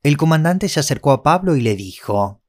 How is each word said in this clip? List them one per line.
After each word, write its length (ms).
El 160
comandante 500
se 140
acercó 320
a 100
Pablo 320
y 60
le 160
dijo 720